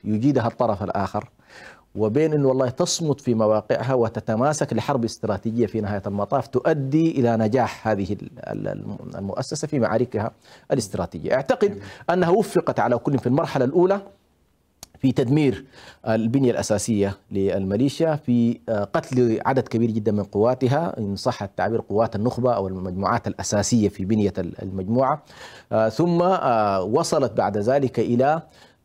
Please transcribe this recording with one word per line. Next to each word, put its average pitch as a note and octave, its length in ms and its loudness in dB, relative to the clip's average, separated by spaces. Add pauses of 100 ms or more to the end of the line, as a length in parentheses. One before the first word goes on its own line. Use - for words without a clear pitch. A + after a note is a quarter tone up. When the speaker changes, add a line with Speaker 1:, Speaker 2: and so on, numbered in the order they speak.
Speaker 1:
يجيدها A2+ 420 2
الطرف A2 360 0
الآخر، G2+ 480 -4 (640)
وبين B2 380 2
إنه C#3+ 160 2
والله C3 220 2
تصمت D#3+ 500 -2
في A#2+ 140 0
مواقعها A2 600 2
وتتماسك B2 760 0
لحرب A#2 320 -2
استراتيجية A2 640 -2
في A2 140 -4
نهاية G2+ 260 -4
المطاف G2+ 400 -2
تؤدي D#3 640 0
إلى A#2 260 2
نجاح A2+ 520 0
هذه G2+ 240 0
ال-، - 260 -8
ال-، - 300 -8
الم-، G2+ 280 -8 (180)
المؤسسة G2+ 540 -6
في D3 100 -2
معاركها A2+ 520 0 (420)
الاستراتيجية. F2+ 600 -4
أعتقد G3+ 340 0
Speaker 2:
جميل. G3+ 140 -6 (280)
Speaker 1:
أنها F3 200 2
وفقت F3 500 2
على A#2+ 180 2
كل C#3 200 -2
في - 80 -4
المرحلة C3+ 380 0
الأولى F#3 360 2 (1000)
في C3 140 2
تدمير C3+ 520 2 (420)
البنية A2+ 440 2
الأساسية G2+ 680 0 (140)
للميليشيا، G2+ 840 0
في، A#2+ 520 0
آه، G#2 160 -2
قتل B2 640 0
عدد A#2+ 220 0
كبير A#2 220 0
جدًا G#2+ 220 -2
من G#2 100 0
قواتها، B2+ 760 0
إن G2+ 180 -4
صح A#2+ 260 -4
التعبير G2+ 380 -2
قوات A2 360 -2
النخبة A#2+ 360 0
أو G2 160 -2
المجموعات F#2+ 600 -4
الأساسية G#2 600 0
في F#2+ 160 -4
بنية G2+ 340 0
ال-، F2 240 -8
المجموعة. A2+ 600 -2 (500)
آه، A2 160 2
ثم، E3+ 340 2
آه، A2 600 2
وصلت C3 500 0
بعد G#2+ 260 0
ذلك B2 420 0
إلى، C3 420 2 (420)